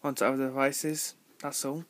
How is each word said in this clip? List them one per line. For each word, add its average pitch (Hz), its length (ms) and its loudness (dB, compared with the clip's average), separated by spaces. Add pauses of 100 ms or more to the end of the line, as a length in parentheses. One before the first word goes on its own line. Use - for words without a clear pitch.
onto 135 200 0
other 135 220 4
devices, 139 680 0 (260)
that's - 240 -4
all. 151 240 -4